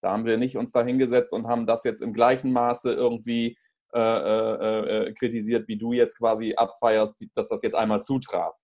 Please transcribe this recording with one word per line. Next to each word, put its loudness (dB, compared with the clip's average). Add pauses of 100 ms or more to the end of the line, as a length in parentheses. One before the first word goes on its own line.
Da -2
haben -2
wir 2
nicht -2
uns -4
da 4
hingesetzt 2
und -4
haben 0
das 0
jetzt -4
im -6
gleichen 2
Maße 0
irgendwie, -2 (380)
äh, 0
äh, 0
äh, -10
kritisiert, -2
wie -6
du -4
jetzt 2
quasi 0
abfeierst, 2
die, -16
dass -4
das -4
jetzt -2
einmal 0
zutraf. -4